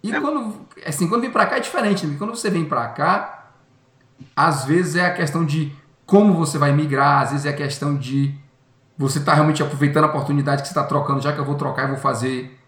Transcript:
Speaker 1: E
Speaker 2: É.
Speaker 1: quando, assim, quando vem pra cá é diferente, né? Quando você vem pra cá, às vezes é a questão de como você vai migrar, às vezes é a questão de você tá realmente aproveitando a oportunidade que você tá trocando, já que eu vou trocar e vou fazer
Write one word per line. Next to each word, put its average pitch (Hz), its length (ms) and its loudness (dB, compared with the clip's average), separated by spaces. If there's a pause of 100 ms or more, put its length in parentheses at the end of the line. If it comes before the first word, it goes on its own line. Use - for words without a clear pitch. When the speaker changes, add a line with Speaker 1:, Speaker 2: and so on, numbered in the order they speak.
Speaker 1:
E 214 80 -4
Speaker 2:
É. 302 80 -2
Speaker 1:
quando, 277 480 -4 (180)
assim, 165 220 -2
quando 233 140 0
vem 254 100 -4
pra - 140 2
cá 262 120 -2
é - 40 0
diferente, 208 440 -2
né? 143 120 -2
Quando 214 180 -6
você 220 140 -4
vem 170 160 0
pra 117 240 -2
cá, - 640 -4 (840)
às 143 300 2
vezes 160 320 2
é 180 80 2
a 180 80 0
questão 165 320 -2
de 147 260 -2 (340)
como 202 280 8
você 156 240 0
vai 143 160 4
migrar, 143 500 4
às 135 80 -4
vezes 143 140 -2
é 147 40 0
a 139 40 -2
questão 143 420 -2
de 139 400 -2 (640)
você 139 240 0
tá 151 120 2
realmente 151 300 4
aproveitando 147 400 2
a 151 40 4
oportunidade 143 540 0
que - 60 -8
você - 60 -12
tá 143 100 0
trocando, 143 380 -2
já 147 100 -2
que 143 80 -4
eu 135 60 -2
vou 143 100 -2
trocar 135 300 -4
e - 60 -2
vou 135 60 -4
fazer 127 720 -4